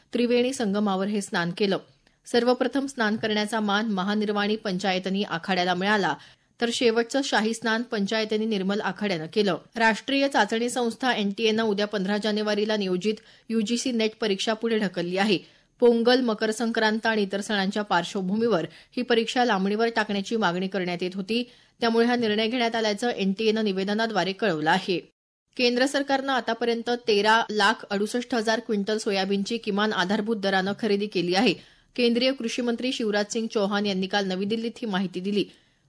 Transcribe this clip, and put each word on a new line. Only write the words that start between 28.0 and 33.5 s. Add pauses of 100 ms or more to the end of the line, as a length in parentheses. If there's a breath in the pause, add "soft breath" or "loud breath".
हजार
क्विंटल
सोयाबीनची
किमान
आधारभूत
दरानं
खरेदी
केली
आहे. (420 loud breath)
केंद्रीय
कृषी
मंत्री
शिवराज
सिंग
चौहान